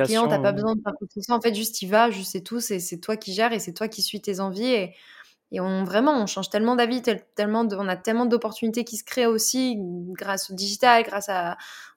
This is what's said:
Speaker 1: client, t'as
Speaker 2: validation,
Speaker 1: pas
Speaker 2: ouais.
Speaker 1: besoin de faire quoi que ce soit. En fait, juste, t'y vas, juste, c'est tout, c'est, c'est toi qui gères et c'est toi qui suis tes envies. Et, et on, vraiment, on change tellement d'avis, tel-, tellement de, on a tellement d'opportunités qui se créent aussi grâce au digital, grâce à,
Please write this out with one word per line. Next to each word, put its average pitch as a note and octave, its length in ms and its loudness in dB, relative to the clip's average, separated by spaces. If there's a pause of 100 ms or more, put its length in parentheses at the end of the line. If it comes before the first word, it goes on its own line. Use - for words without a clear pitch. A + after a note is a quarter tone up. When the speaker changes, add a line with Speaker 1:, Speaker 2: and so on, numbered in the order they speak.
Speaker 1:
client, A3 240 2
t'as G#3 100 4
Speaker 2:
validation, C#3 40 2
Speaker 1:
pas G3+ 80 4
Speaker 2:
ouais. G3 40 0
Speaker 1:
besoin G#3+ 220 0
de A3 60 -4
faire G3+ 160 -4
quoi G3+ 100 -12
que - 60 -20
ce G3+ 80 -8
soit. A#3+ 140 0
En A3+ 40 2
fait, A#3 140 2
juste, A3 220 -4
t'y - 100 -4
vas, A3 240 6
juste, F#3+ 220 -6
c'est F#3 100 -6
tout, A3+ 180 -6
c'est, G#3 200 -2
c'est F3 200 -8
toi A3 160 -4
qui G3+ 180 -10
gères A3+ 200 2
et G#3+ 60 0
c'est E3+ 140 -8
toi A3 140 -4
qui G#3+ 140 -8
suis - 180 -8
tes F#3+ 220 -4
envies. G3 240 -2
Et, G#3 300 0 (580)
et F#3 80 -2
on, F#3+ 240 0
vraiment, A#3+ 360 4
on G3+ 40 0
change F#3+ 240 -4
tellement A3+ 260 2
d'avis, A#3+ 260 2
tel-, A3+ 220 0 (120)
tellement G#3+ 280 2
de, G3+ 140 0
on G3 100 -2
a F#3 80 0
tellement A3+ 300 0
d'opportunités A#3 580 0
qui A3+ 140 -8
se - 80 -10
créent B3 200 0
aussi A#3 540 2
grâce F#3 720 -6
au F#3+ 40 -10
digital, G#3+ 480 4
grâce G3+ 260 -4
à, F3+ 260 -2 (420)